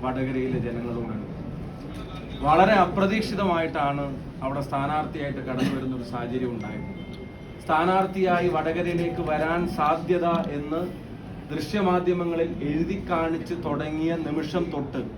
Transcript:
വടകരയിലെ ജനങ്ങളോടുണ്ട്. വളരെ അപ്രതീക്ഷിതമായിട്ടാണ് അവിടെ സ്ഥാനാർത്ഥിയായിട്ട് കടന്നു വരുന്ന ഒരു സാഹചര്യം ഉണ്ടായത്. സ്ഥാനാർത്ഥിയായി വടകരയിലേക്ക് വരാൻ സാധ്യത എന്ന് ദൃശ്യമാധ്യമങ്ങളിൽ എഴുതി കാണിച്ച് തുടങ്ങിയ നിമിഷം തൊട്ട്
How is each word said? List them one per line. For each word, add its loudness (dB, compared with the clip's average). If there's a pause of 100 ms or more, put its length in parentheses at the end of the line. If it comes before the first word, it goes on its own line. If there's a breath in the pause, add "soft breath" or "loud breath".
വടകരയിലെ 0
ജനങ്ങളോടുണ്ട്. -4 (1160)
വളരെ 8
അപ്രതീക്ഷിതമായിട്ടാണ് 2 (400)
അവിടെ -2
സ്ഥാനാർത്ഥിയായിട്ട് -2
കടന്നു 0
വരുന്ന -2
ഒരു -6
സാഹചര്യം -2
ഉണ്ടായത്. -6 (760)
സ്ഥാനാർത്ഥിയായി 4
വടകരയിലേക്ക് 0
വരാൻ 2 (160)
സാധ്യത 4 (300)
എന്ന് -2 (720)
ദൃശ്യമാധ്യമങ്ങളിൽ 2 (200)
എഴുതി 0 (120)
കാണിച്ച് 0 (100)
തുടങ്ങിയ 0 (160)
നിമിഷം 0 (100)
തൊട്ട് -4 (160)